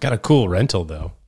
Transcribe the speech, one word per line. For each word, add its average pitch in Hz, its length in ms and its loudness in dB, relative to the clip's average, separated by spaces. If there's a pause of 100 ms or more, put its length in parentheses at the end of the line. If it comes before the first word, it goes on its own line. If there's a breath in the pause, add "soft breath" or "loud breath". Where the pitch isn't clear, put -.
Got 131 140 -2
a 107 40 -2
cool 131 300 4
rental, 92 380 0
though. 78 260 -10 (160)